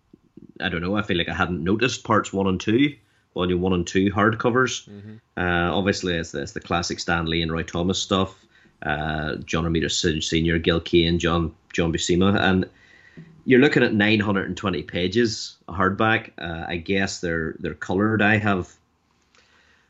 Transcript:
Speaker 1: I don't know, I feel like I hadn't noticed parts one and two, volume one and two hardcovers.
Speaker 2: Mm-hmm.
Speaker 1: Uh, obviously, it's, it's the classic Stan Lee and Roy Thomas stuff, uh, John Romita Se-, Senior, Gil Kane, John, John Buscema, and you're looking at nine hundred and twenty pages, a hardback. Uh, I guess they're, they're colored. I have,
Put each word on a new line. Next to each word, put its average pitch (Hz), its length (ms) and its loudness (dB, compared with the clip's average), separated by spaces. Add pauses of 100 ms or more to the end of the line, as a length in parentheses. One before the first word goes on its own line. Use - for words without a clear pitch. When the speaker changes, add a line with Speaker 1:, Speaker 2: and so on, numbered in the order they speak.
(600)
Speaker 1:
I 90 100 -6
don't 85 120 -4
know, 95 160 -2
I 101 60 2
feel 90 140 0
like 82 120 -2
I 80 40 -6
hadn't 87 300 -2
noticed 110 400 0
parts - 300 0
one 95 140 0
and 92 120 0
two, 139 360 0 (400)
volume 90 260 0
one 92 120 0
and 87 120 0
two 98 240 2
hardcovers. 113 800 0
Speaker 2:
Mm-hmm. 104 260 -18 (220)
Speaker 1:
Uh, 87 400 0
obviously, 92 380 0
it's, 82 180 -8
it's 71 200 -8
the - 60 -10
classic 85 400 -4
Stan 85 280 -2
Lee 82 160 0
and 80 80 -4
Roy 82 120 -4
Thomas 87 380 -2
stuff, 95 340 0 (480)
uh, 76 520 -4 (100)
John 82 200 -2
Romita 82 260 0
Se-, 78 300 0
Senior, 82 360 0
Gil 82 220 2
Kane, 85 400 2
John, 85 340 0 (180)
John 82 220 0
Buscema, 92 460 2
and 95 280 2 (760)
you're 127 140 6
looking 143 240 6
at 107 100 2
nine 104 260 4
hundred 98 280 0
and 90 100 -6
twenty 90 260 -2
pages, 98 720 -2 (120)
a - 60 -12
hardback. 107 640 2
Uh, 82 300 -8
I 87 100 -6
guess 95 440 -2
they're, 82 380 -2
they're 92 140 -6
colored. 104 480 0
I 104 160 4
have, 98 340 0 (1200)